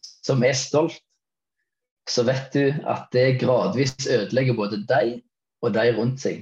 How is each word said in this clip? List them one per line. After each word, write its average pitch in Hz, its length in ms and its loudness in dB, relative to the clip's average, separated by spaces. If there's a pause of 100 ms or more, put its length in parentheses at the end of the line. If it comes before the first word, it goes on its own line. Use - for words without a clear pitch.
(240)
som 135 240 0
er 135 80 2
stolt, 156 460 -2 (1080)
så 123 160 0
vet 131 300 -2
du 139 160 2 (180)
at - 240 -6
det 127 280 2
gradvis 123 560 0 (100)
ødelegger 120 500 0
både 104 220 -4 (100)
deg 151 300 0 (420)
og 113 140 0
deg 113 220 2
rundt 123 260 -2
seg. - 180 -4